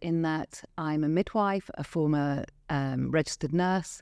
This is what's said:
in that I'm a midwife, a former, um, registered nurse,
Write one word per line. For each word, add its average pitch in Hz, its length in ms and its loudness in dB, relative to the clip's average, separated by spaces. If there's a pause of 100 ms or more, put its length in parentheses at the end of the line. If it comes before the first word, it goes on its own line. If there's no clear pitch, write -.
in 165 220 0
that 156 400 -4 (120)
I'm 151 280 0
a 147 40 2
midwife, 196 680 2
a 143 80 -8
former, 147 600 0 (260)
um, 131 400 -2
registered 151 420 0
nurse, 180 480 0